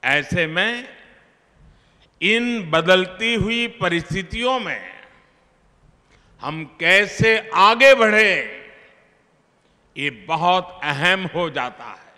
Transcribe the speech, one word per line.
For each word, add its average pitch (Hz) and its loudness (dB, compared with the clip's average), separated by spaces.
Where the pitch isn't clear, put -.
ऐसे 147 -2
में 220 -6
इन 226 -2
बदलती 185 0
हुई 233 -2
परिस्थितियों 202 -4
में 110 -12
हम 151 -10
कैसे 208 0
आगे 233 8
बढ़े, 214 2
ये 143 -4
बहुत 165 -2
अहम 170 0
हो 170 -4
जाता 127 -8
है। 107 -20